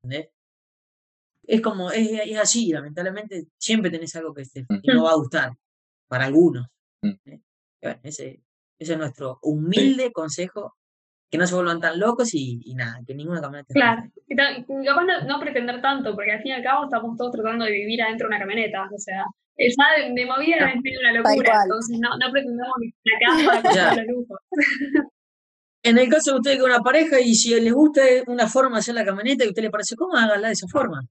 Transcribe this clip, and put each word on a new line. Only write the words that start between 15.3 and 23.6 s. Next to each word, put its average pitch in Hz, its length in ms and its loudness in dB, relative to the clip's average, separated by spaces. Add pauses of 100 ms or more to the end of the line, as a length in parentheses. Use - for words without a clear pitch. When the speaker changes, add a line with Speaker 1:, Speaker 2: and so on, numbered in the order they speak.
Speaker 3:
pretender 247 420 -6
tanto, 262 320 -2
porque 202 180 -4
al 214 100 -4
fin 269 100 -6
y - 20 -4
al 247 80 -8
cabo 277 220 0
estamos 226 340 -6
todos 247 140 -6
tratando 226 320 -4
de 214 80 -2
vivir 214 300 -4
adentro 226 260 -4
de 214 60 -2
una 208 40 -4
camioneta, 202 520 -4
o 208 80 -12
sea, 196 260 -8 (320)
eh, 240 120 4
ya 285 340 6
de, 247 120 -4
de 247 120 -2
movida 285 320 2
Speaker 1:
Claro. 269 180 2
Speaker 3:
es 240 60 -2
medio 262 180 -6
una 240 120 4 (100)
Speaker 4:
Tal 226 120 4
Speaker 3:
locura, 233 180 4
Speaker 4:
cual. 214 120 6
Speaker 3:
entonces 226 360 -4
no, 240 160 0
no 254 160 -2
pretendamos 254 480 -4
que 233 120 -8 (120)
la 220 220 0
cama 311 360 4 (120)